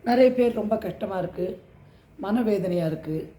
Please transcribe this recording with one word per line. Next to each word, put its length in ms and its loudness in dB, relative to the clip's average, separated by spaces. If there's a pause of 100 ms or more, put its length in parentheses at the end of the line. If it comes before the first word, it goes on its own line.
நிறைய 260 6
பேர் 220 2
ரொம்ப 240 -2
கஷ்டமா 400 -6
இருக்கு, 440 -6 (600)
மனவேதனையா 640 0
இருக்கு 540 -6